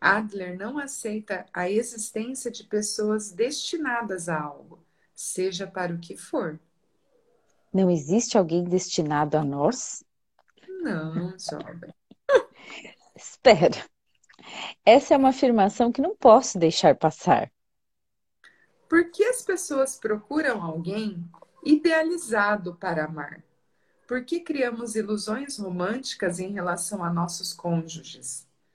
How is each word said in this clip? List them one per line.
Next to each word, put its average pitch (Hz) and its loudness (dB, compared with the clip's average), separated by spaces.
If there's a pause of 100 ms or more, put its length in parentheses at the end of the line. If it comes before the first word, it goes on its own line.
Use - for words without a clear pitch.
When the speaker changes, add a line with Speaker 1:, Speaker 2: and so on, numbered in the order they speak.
Speaker 1:
Adler 196 0
não 226 -8
aceita 214 -8
a 180 -2
existência 226 -4
de - -14
pessoas 214 -4
destinadas 233 -4
a 160 -2
algo, 147 -14 (300)
seja 185 -6
para 180 -6
o 170 -6
que - -14
for. 170 -6 (1120)
Speaker 2:
Não 190 4
existe 175 2
alguém 175 2
destinado 151 0
a 156 0
nós? 143 -2 (800)
Speaker 1:
Não, 175 -6
jovem. 175 -12 (340)
Speaker 2:
<laughs> - -2
Espera. - 4 (1000)
Essa 269 8
é 285 8
uma 269 6
afirmação 240 4
que 240 -2
não 359 -2
posso 240 8
deixar 165 6
passar. 151 2 (1400)
Speaker 1:
Por 339 4
que - 2
as 494 0
pessoas 277 -2
procuram 226 -2
alguém 175 -6 (400)
idealizado 294 2
para 165 -4
amar? 151 -12 (640)
Por 247 -4
que 339 -4
criamos 240 -4
ilusões 214 -4
românticas 185 -4
em 185 -8
relação 180 -6
a 170 -2
nossos 170 -4
cônjuges? - -6 (280)